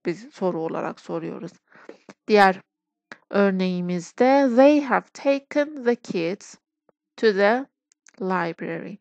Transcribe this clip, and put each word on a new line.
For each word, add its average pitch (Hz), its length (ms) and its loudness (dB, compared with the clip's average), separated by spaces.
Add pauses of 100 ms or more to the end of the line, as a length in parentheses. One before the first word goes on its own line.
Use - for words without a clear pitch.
biz 185 260 -10
soru 175 280 -6
olarak 165 400 -8
soruyoruz. 170 520 -12 (760)
Diğer 196 320 6 (720)
örneğimizde 190 1300 0
they 285 240 6
have 254 320 -2
taken 285 720 -4
the 240 100 0
kids 180 600 -8 (600)
to 220 160 2
the 208 340 2 (540)
library. 175 800 -6